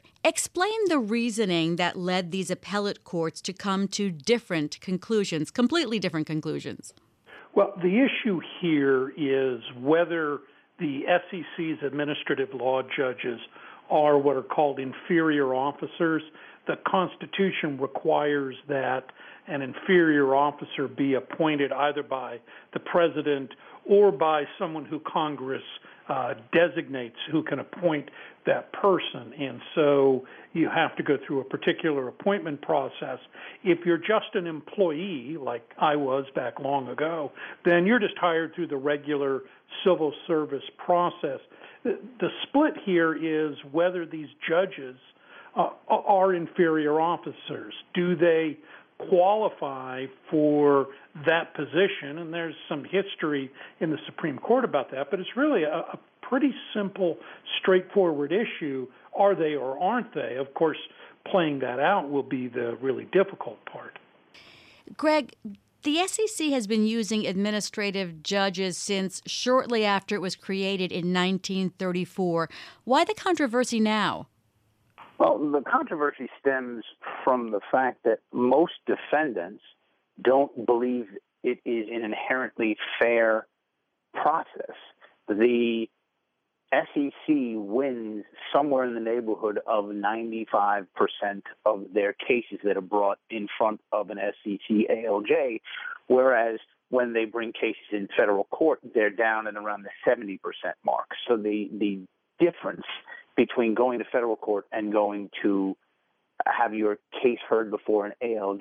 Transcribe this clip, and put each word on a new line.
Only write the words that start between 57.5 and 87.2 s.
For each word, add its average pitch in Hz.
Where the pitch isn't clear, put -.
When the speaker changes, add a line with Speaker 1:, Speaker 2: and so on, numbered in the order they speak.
Speaker 2:
straightforward 180
issue. 143
Are 202
they 156
or 135
aren't 208
they? 123
Of 135
course, 160
playing 151
that 123
out 156
will 139
be 127
the 117
really 123
difficult 180
part. -
Speaker 1:
Greg, 302
the 302
S 381
E 440
C 311
has 247
been 214
using 220
administrative 196
judges 190
since 190
shortly 240
after 202
it 196
was 180
created 190
in 180
nineteen 185
thirty-four. 175
Why 277
the 415
controversy 254
now? 208
Speaker 3:
Well, -
the 147
controversy 151
stems 123
from 120
the 101
fact 131
that 113
most 131
defendants 107
don't 127
believe 120
it 123
is 113
an 117
inherently 113
fair 113
process. -
The 117
S 151
E 143